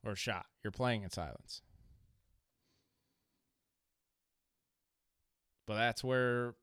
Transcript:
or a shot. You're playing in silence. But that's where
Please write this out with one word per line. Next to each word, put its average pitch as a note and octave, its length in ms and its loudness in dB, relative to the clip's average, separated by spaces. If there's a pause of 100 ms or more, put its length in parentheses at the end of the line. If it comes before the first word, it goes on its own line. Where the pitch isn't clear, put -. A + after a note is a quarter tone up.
or A2 80 -2
a F#2+ 40 -4
shot. G2 300 -2 (160)
You're G#2 80 -2
playing A#2 320 2
in F#2+ 80 -6
silence. - 520 -8 (4000)
But G#2+ 80 -4
that's A#2 300 2
where B2 580 2